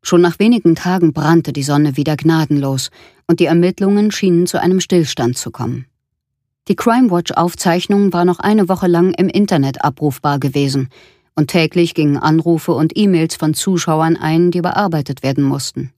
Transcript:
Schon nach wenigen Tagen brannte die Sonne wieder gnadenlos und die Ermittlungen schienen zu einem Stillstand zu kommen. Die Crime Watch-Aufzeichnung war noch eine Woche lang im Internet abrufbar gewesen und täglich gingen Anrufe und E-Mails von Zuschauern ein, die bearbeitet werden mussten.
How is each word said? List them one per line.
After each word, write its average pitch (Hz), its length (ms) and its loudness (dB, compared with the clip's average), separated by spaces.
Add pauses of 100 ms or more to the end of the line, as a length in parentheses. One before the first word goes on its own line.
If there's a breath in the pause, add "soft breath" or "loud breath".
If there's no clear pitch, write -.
Schon 175 180 2
nach 175 180 0
wenigen 202 380 2
Tagen 180 360 0
brannte 156 400 0
die 143 120 -6
Sonne 147 320 0
wieder 151 200 -2
gnadenlos 143 720 0 (360 soft breath)
und 165 140 0
die 170 60 4
Ermittlungen 196 680 2
schienen 180 340 2
zu - 140 -4
einem 185 200 2
Stillstand 139 560 0
zu - 140 -10
kommen. 123 360 -8 (800)
Die 196 80 0
Crime 240 340 2
Watch-Aufzeichnung 175 1000 0
war 175 120 0
noch 180 140 2
eine 208 300 2
Woche 185 180 -2
lang 175 280 2
im - 140 0
Internet 151 560 0
abrufbar 143 540 -2
gewesen 139 520 -2 (440 soft breath)
und 151 140 0
täglich 170 460 0
gingen 147 240 0
Anrufe 160 540 0
und 156 240 0
E-Mails 180 380 2
von 160 180 -2
Zuschauern 160 640 0
ein, 165 360 0
die 175 80 -2
bearbeitet 165 640 -4
werden 135 180 -2
mussten. 139 560 -4